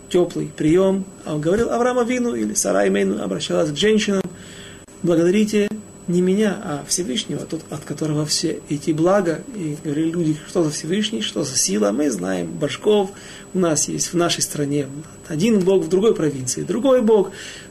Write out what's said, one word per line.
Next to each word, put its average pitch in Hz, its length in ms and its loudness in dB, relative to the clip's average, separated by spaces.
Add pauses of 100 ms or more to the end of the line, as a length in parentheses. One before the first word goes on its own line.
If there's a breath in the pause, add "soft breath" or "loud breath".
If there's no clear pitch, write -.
тёплый 165 480 0
приём, 190 480 4 (220)
а 156 100 -4
он 151 60 -2
говорил 196 280 2
Авраам 247 300 2
Авину, 240 340 0
или 214 200 -2
Сара 196 340 2
Имейну 196 340 2
обращалась 175 500 0
к 143 40 -6
женщинам: 208 480 2 (800 loud breath)
«Благодарите 202 680 4 (380)
не 175 140 2
меня, 190 420 2
а 147 240 -6
Всевышнего, 190 540 -4
тот, 160 280 -8
от 151 140 -10
которого 151 420 -2
все 156 440 -2
эти 147 220 -2
блага». 170 520 2 (100)
И 160 300 -6
говорили 160 280 -2
люди: 160 260 0 (100)
«Что 175 160 0
за 156 60 2
Всевышний, 214 520 -2
что 202 220 -4
за 131 140 -4
сила? 202 340 2
Мы - 180 0
знаем 180 440 -2
божков, 190 580 0 (420 loud breath)
у 185 60 0
нас 165 300 2
есть 160 240 -4
в - 20 -6
нашей 170 280 0
стране 143 440 -2 (400)
один 196 320 2
бог, 180 240 4
в 160 60 -6
другой 190 260 4
провинции 139 480 -2
другой 240 380 2
бог». 214 300 4 (400 loud breath)